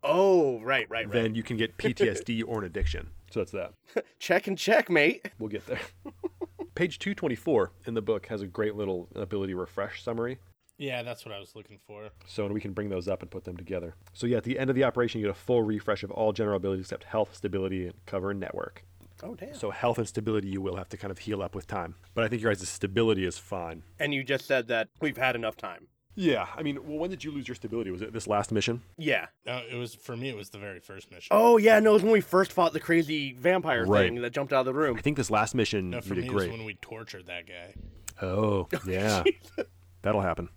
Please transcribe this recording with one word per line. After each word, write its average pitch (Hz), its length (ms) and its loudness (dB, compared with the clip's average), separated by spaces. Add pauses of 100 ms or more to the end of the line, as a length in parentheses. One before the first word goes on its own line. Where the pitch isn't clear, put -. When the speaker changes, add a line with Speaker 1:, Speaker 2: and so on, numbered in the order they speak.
Speaker 1:
oh, 165 600 6
right, 123 260 2
right, 113 180 -2
right. 104 60 -8
Speaker 2:
then 113 220 2
you 113 80 -2
can 113 160 -4
get 110 180 0
P 120 160 0
T - 160 2
S 98 140 -2
D 113 200 -2
or 113 180 -4
an 101 40 -4
addiction. 80 460 -2 (200)
So 113 100 -2
that's 90 120 -4
that. 92 220 -6 (200)
Speaker 1:
<laughs> - 240 -6
Check - 280 2
and 190 100 -2
checkmate. 175 720 4 (100)
Speaker 2:
We'll 107 120 -8
get 101 160 -8
there. - 140 -6 (240)
<laughs> 285 60 -12 (640)
Page 175 240 -2
two 202 160 -4
twenty-four 127 580 0 (140)
in 117 80 -6
the 113 80 0
book 104 240 0
has 107 160 -6
a 101 40 -6
great 104 280 -4
little 95 400 -4
ability 98 400 -4
refresh 90 480 -6
summary. 120 360 -4 (400)
Speaker 3:
Yeah, 127 240 -6
that's 117 240 -12
what 110 80 -12
I 98 40 -10
was 98 160 -18
looking 104 320 -20
for. 104 220 -16 (180)
Speaker 2:
So 104 200 -4
we 104 140 -2
can 101 120 -8
bring 104 160 -4
those 90 180 -4
up 95 140 -4
and 82 100 -16
put 92 140 -12
them 90 120 -10
together. 87 380 -8 (200)
So 120 120 -6
yeah, 120 120 2
at 104 60 -4
the 123 140 -4
end 131 120 0
of 127 60 2
the 131 80 4
operation, 120 360 0
you 104 60 0
get 101 100 2
a - 20 -20
full 120 240 2
refresh 107 400 0
of 98 80 -8
all 107 220 2
general 104 240 0
abilities 95 300 -2
except - 180 -10
health, 107 320 -2
stability, 95 500 -4
and 87 80 -10 (120)
cover, 98 240 -4
and 98 100 -4
network. - 440 -8 (380)
Speaker 1:
Oh, 214 120 -10
damn. - 180 -14
Speaker 2:
So 107 180 -6
health 120 280 0
and 110 100 -2
stability 107 400 -2
you 95 140 -4
will 92 140 -4
have 95 140 -8
to 101 60 -12
kind 98 140 -10
of 92 80 -8
heal 101 240 -4
up 85 120 -6
with 95 120 -10
time. 90 300 -6 (180)
But 117 100 0
I - 40 0
think 120 120 -2
your 113 100 2
guys' 92 160 0
stability 98 600 2
is 85 100 -4
fine. 85 460 -8 (160)
Speaker 1:
And 147 160 -2
you 135 100 -4
just 131 220 -2
said 127 220 0
that 113 200 0 (140)
we've 143 160 -2
had 127 180 0
enough 113 220 -4
time. 92 300 -12 (260)
Speaker 2:
Yeah. 151 320 2 (100)
I 156 60 -8
mean, 143 240 -2
well, 151 120 -6
when 175 120 -2
did 170 140 -10
you 156 60 -8
lose 139 160 -8
your 123 80 -8
stability? 110 360 -4
Was 90 100 -6
it 110 140 -8
this 113 120 -6
last 101 240 2
mission? 117 300 0 (160)
Speaker 1:
Yeah. 123 300 0 (200)
Speaker 3:
Uh, 123 140 -6 (100)
it 127 60 -8
was, 120 180 -6
for - 220 -10
me, 131 140 -6
it 117 60 -10
was 101 120 -12
the 104 100 -18
very 101 220 -12
first - 300 -18
mission. - 200 -18
Speaker 1:
Oh, 233 280 8
yeah, 214 220 10
no, 214 100 8
it 214 40 10
was 202 80 8
when 220 100 6
we 214 100 8
first 185 300 4
fought 170 200 4
the 156 80 -2
crazy 151 540 2
vampire 143 500 2
Speaker 2:
Right. 98 260 6
Speaker 1:
thing 120 120 -4
that 120 100 -4
jumped 139 220 -2
out 131 60 6
of 127 60 2
the 131 80 -2
room. 139 220 2
Speaker 2:
I - 60 -8
think 147 160 0
this 117 120 -2
last 107 240 2
mission 101 360 2
Speaker 3:
No, 87 100 -4
for 92 140 -12
Speaker 2:
you - 20 -
did 87 80 0
Speaker 3:
me, - 40 -6
it 95 60 -4
was 98 120 2
Speaker 2:
great. - 100 -6
Speaker 3:
when 110 80 -10
we 107 100 -10
tortured 104 520 -14
that 87 200 -12
guy. 90 280 -16 (480)
Speaker 2:
Oh, 98 440 0 (100)
Speaker 1:
<laughs> 113 100 -6
Speaker 2:
yeah. 95 380 2
Speaker 1:
Jesus. - 420 -2 (360)
Speaker 2:
That'll 104 200 2
happen. 87 340 -2